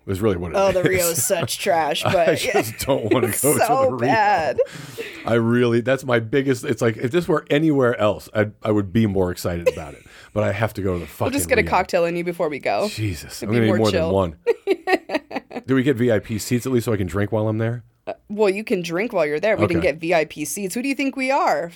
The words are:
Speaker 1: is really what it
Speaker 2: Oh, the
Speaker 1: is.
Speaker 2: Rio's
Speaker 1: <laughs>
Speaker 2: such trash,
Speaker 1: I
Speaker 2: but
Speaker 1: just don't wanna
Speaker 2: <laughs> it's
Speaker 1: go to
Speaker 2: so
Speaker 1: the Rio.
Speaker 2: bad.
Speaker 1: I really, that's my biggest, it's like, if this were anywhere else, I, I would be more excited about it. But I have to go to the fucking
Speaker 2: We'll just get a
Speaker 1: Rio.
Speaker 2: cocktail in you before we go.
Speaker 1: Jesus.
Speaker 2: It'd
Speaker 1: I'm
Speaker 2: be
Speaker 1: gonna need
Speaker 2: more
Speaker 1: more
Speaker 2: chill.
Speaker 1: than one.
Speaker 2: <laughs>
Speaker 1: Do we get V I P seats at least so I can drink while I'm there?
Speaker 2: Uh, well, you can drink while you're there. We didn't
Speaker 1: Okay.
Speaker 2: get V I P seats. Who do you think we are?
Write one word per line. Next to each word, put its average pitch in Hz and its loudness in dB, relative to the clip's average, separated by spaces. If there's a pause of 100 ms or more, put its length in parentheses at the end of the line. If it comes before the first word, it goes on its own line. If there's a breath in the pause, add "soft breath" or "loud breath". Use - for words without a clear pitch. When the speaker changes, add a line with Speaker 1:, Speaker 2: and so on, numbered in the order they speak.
Speaker 1:
is 98 -4
really 104 2
what 87 -6
it - -2
Speaker 2:
Oh, 196 4
the 185 0
Speaker 1:
is. - 2
Speaker 2:
Rio's 175 0
Speaker 1:
<laughs> - -2
Speaker 2:
such 170 -2
trash, 160 0
Speaker 1:
I - 2
Speaker 2:
but 175 4
Speaker 1:
just 147 -2
don't 127 0
wanna 123 4
Speaker 2:
<laughs> - -4
it's 104 -4
Speaker 1:
go 139 4
to - 2
Speaker 2:
so 262 2
Speaker 1:
the 254 2
Rio. 254 -4
Speaker 2:
bad. 202 2 (680 loud breath)
Speaker 1:
I - 0
really, 120 4
that's 131 0
my 123 2
biggest, 131 0
it's 131 -2
like, 113 2
if 120 -2
this 170 0
were 156 0
anywhere 143 4
else, 104 0
I, 104 2 (160)
I 113 0
would 101 0
be 113 4
more 95 0
excited 85 -4
about 76 -10
it. - -20 (300 loud breath)
But 104 0
I 104 0
have 107 -2
to 101 -6
go 95 0
to 87 -2
the 82 -10
fucking - -4
Speaker 2:
We'll 277 -2
just - -4
get 247 2
a 214 2
Speaker 1:
Rio. 165 -6
Speaker 2:
cocktail 185 0
in 170 -2
you 175 -4
before 175 -4
we 143 -6
go. 113 0
Speaker 1:
Jesus. 101 -6
Speaker 2:
It'd 101 -6
Speaker 1:
I'm 107 0
Speaker 2:
be 120 4
Speaker 1:
gonna 110 4
need 110 4
Speaker 2:
more 104 2
Speaker 1:
more 107 4
Speaker 2:
chill. 160 0
Speaker 1:
than - 0
one. - 2 (320)
Speaker 2:
<laughs> - -4
Speaker 1:
Do 131 0
we 131 4
get 131 2
V 120 2
I 104 4
P 107 -6
seats - -2
at 131 -4
least 120 2
so 120 0
I 101 0
can 95 -2
drink 98 -2
while 107 0
I'm 110 0
there? 117 -4 (240)
Speaker 2:
Uh, - -8 (140)
well, 208 2
you 202 -2
can 208 -2
drink 175 -4
while 170 2
you're 151 -2
there. 208 2
We 202 4
didn't 170 0
Speaker 1:
Okay. 180 2
Speaker 2:
get 156 -8
V 170 -2
I 156 2
P 151 -8
seats. 190 -6
Who 240 -2
do 262 -4
you 277 -2
think 269 -2
we 262 -2
are? 185 0